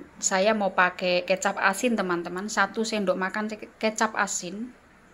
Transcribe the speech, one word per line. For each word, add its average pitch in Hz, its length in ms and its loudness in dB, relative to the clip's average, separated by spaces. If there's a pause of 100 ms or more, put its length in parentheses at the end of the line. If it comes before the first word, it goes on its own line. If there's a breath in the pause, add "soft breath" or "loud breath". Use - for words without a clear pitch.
(240)
saya 202 320 4
mau 196 160 0
pakai 180 560 2
kecap 190 320 0
asin, 208 400 2
teman-teman, 180 480 -2
satu 208 400 0
sendok 190 320 0
makan 214 320 -4
ce-, 214 240 -12
kecap 220 400 0
asin. 202 560 -4 (420)